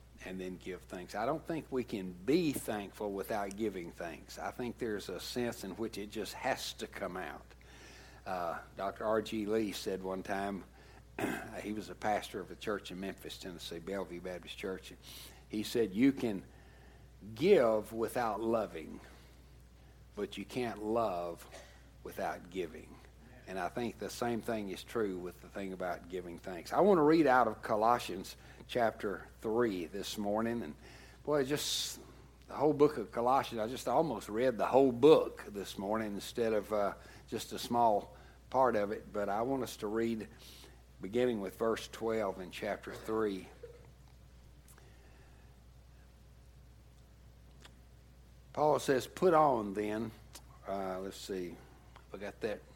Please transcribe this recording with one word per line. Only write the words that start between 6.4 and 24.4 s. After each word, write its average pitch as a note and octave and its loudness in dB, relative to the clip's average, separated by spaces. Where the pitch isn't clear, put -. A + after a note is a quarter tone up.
to A2+ -10
come F#2 -8
out. D2+ -8
Uh, F2 -2
Doctor G2 -4
R A2 4
G G#2+ -4
Lee G#2+ 2
said F#2 -4
one F#2 -4
time, G2 -4
<clears throat> - -2
he G2+ -6
was G#2+ -6
a F2+ -10
pastor G#2 -2
of F2 -10
a F2 -12
church - -4
in F2+ -10
Memphis, F#2+ -8
Tennessee, E2+ -10
Bellevue F2 -6
Baptist F2+ -10
Church. F#2+ -8
He G#2+ -2
said, G#2+ 0
"You C3 6
can A#2 -2
give A2+ 6
without A2+ 0
loving, G2 0
but G2+ -4
you G2+ -6
can't A2+ -4
love G2 0
without F2 -6
giving." D#2+ -8
And F#2 -6
I F2 -2
think A#2+ -4
the G2 -6
same A#2 -2